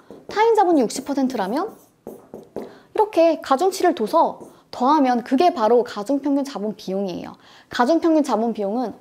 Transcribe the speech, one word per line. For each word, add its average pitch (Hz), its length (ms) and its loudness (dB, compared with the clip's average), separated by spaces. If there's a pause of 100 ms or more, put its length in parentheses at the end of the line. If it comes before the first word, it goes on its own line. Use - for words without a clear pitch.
(280)
타인 453 260 2
자본이 349 280 4
육십 220 240 -4
퍼센트라면 262 680 -4 (1200)
이렇게 339 460 2
가중치를 349 540 0
둬서 240 580 -2 (180)
더하면 254 520 2
그게 294 300 2
바로 233 320 2
가중평균 277 600 -2
자본 208 320 -8
비용이에요. 190 600 -8 (320)
가중평균 320 540 2
자본 226 320 -2
비용은 208 460 -4